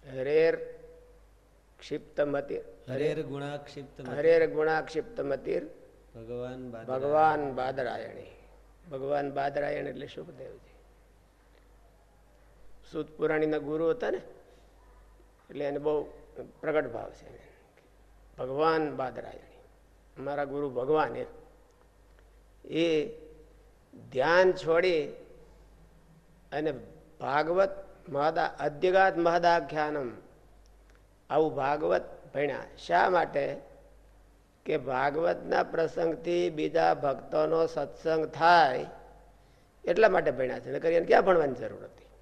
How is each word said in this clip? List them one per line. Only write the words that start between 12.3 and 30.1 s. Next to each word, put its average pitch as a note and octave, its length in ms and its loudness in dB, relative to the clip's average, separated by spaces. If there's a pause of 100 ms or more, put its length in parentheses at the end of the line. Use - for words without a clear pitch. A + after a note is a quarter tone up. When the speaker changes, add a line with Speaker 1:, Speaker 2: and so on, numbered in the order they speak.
Speaker 1:
સૂત D3+ 240 -8
પુરાણીના D#3 420 2
ગુરુ D#3 320 -2
હતા D#3+ 200 -2
ને, F#4 60 -2 (1300)
એટલે C#3+ 140 -6
એને C#3+ 140 -4
બહુ D3 280 -2 (540)
પ્રગટ D3 320 -2
ભાવ G#2+ 180 -10
છે. - 340 -20 (920)
ભગવાન D3+ 580 0
બાદરાયણી, - 600 -10 (600)
અમારા C#3+ 260 -4
ગુરુ C#3+ 260 -4
ભગવાન C3 460 0
એમ. - 100 -8 (1400)
એ D#3 400 2 (1040)
ધ્યાન E3+ 400 6
છોડી E3 540 2 (1500)
અને D3+ 200 -2 (480)
ભાગવત D#3 640 0 (240)
મહદા-, D#3 520 0
અદ્યગાત F3+ 580 4
મહદાખ્યાનમ. D#3 960 2 (1160)